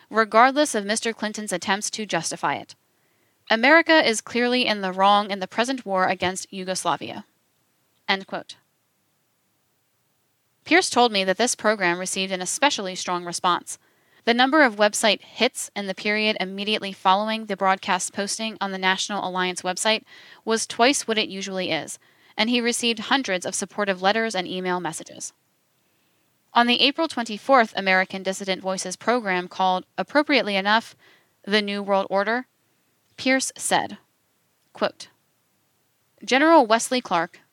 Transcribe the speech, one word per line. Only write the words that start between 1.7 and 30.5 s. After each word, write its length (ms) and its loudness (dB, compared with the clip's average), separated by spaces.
to 140 -8
justify 500 -4
it. 200 -12
America 560 6
is 140 2
clearly 460 -2
in 160 -2
the 100 -2
wrong 400 4
in 80 -6
the 80 -6
present 380 -4
war 220 0
against 440 -4
Yugoslavia." 720 -6
End 180 -4
quote. 300 -12
Pierce 240 4
told 240 4
me 100 2
that 140 2
this 180 0
program 440 0
received 340 -4
an 80 -6
especially 540 -2
strong 280 -4
response. 540 -2
The 80 4
number 300 6
of 140 2
website 440 2
hits 540 -4
in 100 -6
the 80 -6
period 460 0
immediately 520 -4
following 540 0
the 100 -4
broadcast 560 0
posting 480 -6
on 120 -4
the 80 -6
National 440 -2
Alliance 380 -4
website 420 -2
was 220 -2
twice 420 2
what 120 0
it 100 -4
usually 400 -6
is, 300 -6
and 140 0
he 100 2
received 540 -2
hundreds 320 -2
of 80 -6
supportive 480 -4
letters 320 0
and 140 -4
email 320 -4
messages. 520 -10
On 100 6
the 160 2
April 260 2
twenty-fourth 680 2
American 480 0
Dissident 400 -4
Voices 320 -6
program 520 -2
called, 380 0
"Appropriately 600 0